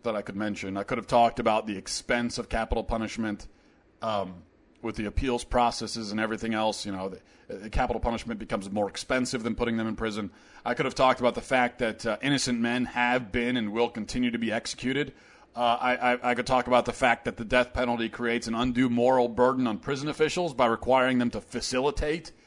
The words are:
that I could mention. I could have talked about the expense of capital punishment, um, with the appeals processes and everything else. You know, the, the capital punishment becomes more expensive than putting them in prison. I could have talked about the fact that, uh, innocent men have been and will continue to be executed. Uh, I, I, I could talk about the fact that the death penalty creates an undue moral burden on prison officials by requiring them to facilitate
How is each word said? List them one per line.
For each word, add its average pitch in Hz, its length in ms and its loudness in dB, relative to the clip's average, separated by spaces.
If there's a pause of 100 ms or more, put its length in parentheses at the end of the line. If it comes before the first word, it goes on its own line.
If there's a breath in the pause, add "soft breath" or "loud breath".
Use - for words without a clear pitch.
that 113 100 -2
I 104 80 -4
could 98 140 -10
mention. 98 400 -4
I 98 80 -2
could 120 140 -4
have 107 100 -10
talked 117 320 4
about 110 260 2
the 104 100 -4
expense 120 600 -4
of 117 100 -6
capital 113 360 -2
punishment, 110 640 -4 (520 soft breath)
um, 95 440 -4 (360)
with 113 160 -6
the 107 100 -4
appeals 120 380 0
processes 117 680 0
and 110 80 -2
everything 110 320 -2
else. 110 320 -2
You 104 80 -6
know, 95 160 -4
the, - 480 -16
the 104 140 -12
capital 117 300 0
punishment 117 380 -4
becomes 104 320 -6
more 101 160 0
expensive 127 560 -2
than 113 120 -2
putting 117 240 -2
them 113 80 -2
in 110 100 -4
prison. 107 340 -4 (320 loud breath)
I 120 120 -2
could 139 100 -2
have 123 100 -4
talked 131 260 4
about 120 140 4
the 117 60 -8
fact 123 380 2
that, 113 260 -2
uh, 107 160 0
innocent 131 400 0
men 120 240 0
have 123 480 0
been 123 240 0
and 104 160 -2
will 117 160 2
continue 117 420 -2
to 117 80 -2
be 113 140 -2
executed. 131 640 -4 (420 loud breath)
Uh, 120 240 2
I, 123 320 2
I, 123 180 0
I 123 40 2
could 120 120 -2
talk 127 200 2
about 123 180 6
the 120 80 -2
fact 120 320 2
that 110 140 -4
the 117 80 -8
death 123 260 2
penalty 120 380 -2
creates 117 360 -2
an 113 80 -4
undue 123 360 2
moral 120 380 6
burden 123 380 4
on 107 120 -2
prison 143 320 -4
officials 156 420 0
by 123 140 4
requiring 127 500 4
them 120 140 2
to 107 100 -6
facilitate 143 920 -2 (140 soft breath)